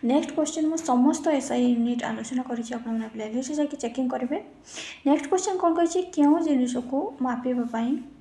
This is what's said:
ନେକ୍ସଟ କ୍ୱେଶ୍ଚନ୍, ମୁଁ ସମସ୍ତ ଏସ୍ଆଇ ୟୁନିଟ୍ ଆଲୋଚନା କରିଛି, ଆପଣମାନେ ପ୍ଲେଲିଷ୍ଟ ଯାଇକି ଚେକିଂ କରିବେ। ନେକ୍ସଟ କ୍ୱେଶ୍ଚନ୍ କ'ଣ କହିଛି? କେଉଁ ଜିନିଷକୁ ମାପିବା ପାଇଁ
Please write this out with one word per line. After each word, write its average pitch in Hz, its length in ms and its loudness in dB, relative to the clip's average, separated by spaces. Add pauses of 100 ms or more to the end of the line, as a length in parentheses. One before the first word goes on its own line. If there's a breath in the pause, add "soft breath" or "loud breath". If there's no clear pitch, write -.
ନେକ୍ସଟ 285 280 2
କ୍ୱେଶ୍ଚନ୍, 311 360 0
ମୁଁ 320 80 0
ସମସ୍ତ 269 520 4
ଏସ୍ଆଇ 247 360 2 (100)
ୟୁନିଟ୍ 233 300 0
ଆଲୋଚନା 226 380 -4
କରିଛି, 240 320 -6
ଆପଣମାନେ 226 340 -6
ପ୍ଲେଲିଷ୍ଟ 220 440 -6
ଯାଇକି 294 240 -2
ଚେକିଂ 240 320 -4
କରିବେ। 262 300 -2 (680 loud breath)
ନେକ୍ସଟ 285 220 4
କ୍ୱେଶ୍ଚନ୍ 370 300 0
କ'ଣ 339 160 2
କହିଛି? 339 280 2
କେଉଁ 302 380 4
ଜିନିଷକୁ 262 580 0 (240)
ମାପିବା 247 420 -2
ପାଇଁ 233 280 -2 (280)